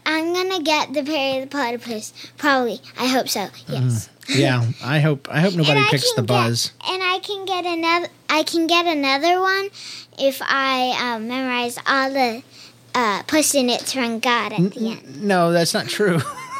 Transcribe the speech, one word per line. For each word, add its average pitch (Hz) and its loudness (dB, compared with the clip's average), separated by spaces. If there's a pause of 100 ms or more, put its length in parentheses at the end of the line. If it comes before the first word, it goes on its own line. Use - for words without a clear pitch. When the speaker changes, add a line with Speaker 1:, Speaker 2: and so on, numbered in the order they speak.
Speaker 1:
I'm 320 0
gonna 370 -2
get 302 0
the 294 0
Perry 269 -2
the 269 -6
Platypus. 233 -6 (240)
Probably. 254 2 (200)
I 240 0
hope 254 2
so. 202 -4 (200)
Yes. 127 0 (200)
Speaker 2:
Mm. - 2
Yeah, 123 4 (120)
I 143 2
hope, 147 2
I 147 2
hope 185 4
nobody 151 4
Speaker 1:
And - 4
I - 2
Speaker 2:
picks - 2
Speaker 1:
can - 0
Speaker 2:
the 107 -2
Buzz. 117 0
Speaker 1:
get, - -8
and 370 -4
I 370 0
can 381 -8
get 359 -2
another, 339 0 (220)
I 302 2
can 330 0
get 339 4
another 302 2
one 381 0 (500)
if 269 0
I, 262 0 (240)
uh, 220 -6
memorize 247 -4
all 269 2
the, 254 -2 (500)
uh, 220 0
post-it 285 2
notes - -2
from 233 -2
God 226 0
at 208 0
Speaker 2:
N-, 180 4
Speaker 1:
the 226 -4
Speaker 2:
n-, 156 -8
Speaker 1:
end. 131 -12
Speaker 2:
no, 180 4
that's 170 2
not 202 -2
true. 175 2
<laughs> - -8 (280)